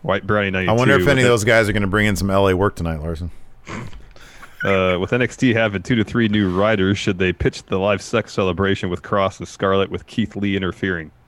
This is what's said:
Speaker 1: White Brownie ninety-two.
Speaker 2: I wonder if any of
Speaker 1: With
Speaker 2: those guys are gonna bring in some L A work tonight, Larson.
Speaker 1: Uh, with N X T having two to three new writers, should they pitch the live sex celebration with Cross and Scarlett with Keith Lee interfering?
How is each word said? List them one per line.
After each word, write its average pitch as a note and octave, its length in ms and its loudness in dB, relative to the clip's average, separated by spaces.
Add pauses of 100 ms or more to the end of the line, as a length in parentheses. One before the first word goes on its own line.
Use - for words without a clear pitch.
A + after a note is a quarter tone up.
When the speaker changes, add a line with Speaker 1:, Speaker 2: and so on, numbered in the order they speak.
Speaker 1:
White G2 260 -2
Brownie G2+ 240 0
ninety-two. F#2 200 0
Speaker 2:
I A2 40 4
wonder B2+ 200 4
if B2 120 2
any C3+ 140 4
of B2 40 4
Speaker 1:
With B2 60 6
Speaker 2:
those A2 140 2
guys A2+ 240 4
are G#2 40 -2
gonna G2+ 140 0
bring G#2 200 2
in G#2 80 0
some G2 140 -2
L G2 200 2
A F#2 60 4
work G2 200 0
tonight, E2 260 -4
Larson. E2 300 -8 (1300)
Speaker 1:
Uh, F#2 340 2
with F#2+ 140 -2
N B2 80 2
X A#2 160 -2
T B2+ 160 2
having G#2+ 280 0
two B2+ 140 0
to A2 80 2
three A#2 240 0
new G#2 220 2
writers, G2 480 2
should F#2+ 200 -2
they F#2 160 0
pitch - 300 -4
the G2 160 -4
live G2 220 0
sex - 320 -4
celebration G2 560 0
with F2 120 -6
Cross G2 380 -2
and F2 80 -10
Scarlett G2 420 0
with F#2+ 180 -10
Keith - 280 -4
Lee G2+ 200 -2
interfering? F2+ 560 -4 (160)